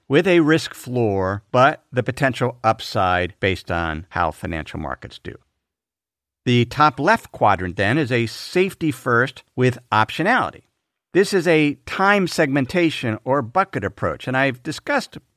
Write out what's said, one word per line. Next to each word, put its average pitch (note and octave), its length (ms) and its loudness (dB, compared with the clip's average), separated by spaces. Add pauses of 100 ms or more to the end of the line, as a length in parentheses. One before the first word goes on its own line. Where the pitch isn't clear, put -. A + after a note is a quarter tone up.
with D#3 180 4
a F3 140 4
risk D#3 340 2
floor, G2+ 800 -2
but C3+ 400 4
the B2 100 -2
potential B2+ 600 -4
upside F#2 760 0
based F#2+ 300 -2
on E2+ 400 -4
how E2+ 220 0
financial D#2+ 480 -8
markets - 440 -12
do. - 120 -14 (1080)
The B2 200 4
top D3+ 340 2
left G3 320 0
quadrant F#2 440 0
then G#2 240 0
is B2+ 120 -2
a A#2 140 0
safety F3+ 640 -2
first B2+ 540 0 (120)
with B2 220 0 (140)
optionality. D#3+ 720 0 (500)
This G3 220 2
is F3 120 0
a D3+ 280 4 (100)
time G3 420 2
segmentation C#3 960 0
or C3 200 0
bucket C#3 400 -2
approach, F#2+ 440 -6
and B2+ 80 -4
I've C3+ 280 -2
discussed - 560 -6 (180)